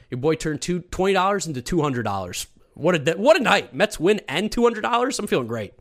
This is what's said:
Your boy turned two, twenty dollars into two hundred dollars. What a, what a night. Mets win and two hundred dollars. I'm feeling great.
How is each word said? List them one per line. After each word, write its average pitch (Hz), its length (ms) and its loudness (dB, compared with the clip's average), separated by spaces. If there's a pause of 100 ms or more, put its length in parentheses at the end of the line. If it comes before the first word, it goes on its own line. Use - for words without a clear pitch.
(100)
Your 127 80 -6
boy 156 160 2
turned 156 260 -4
two, 175 200 -2
twenty 190 340 -2
dollars 190 320 2
into 135 160 -6
two 175 180 0
hundred 135 220 0
dollars. 95 440 -4 (280)
What 151 340 0
a, 165 40 2
what 247 260 4
a 277 40 0
night. 185 300 0
Mets 170 280 -2
win 196 280 2
and 185 220 -2
two 233 140 2
hundred 233 160 2
dollars. 247 400 0
I'm 208 80 -6
feeling 139 180 0
great. 110 340 -6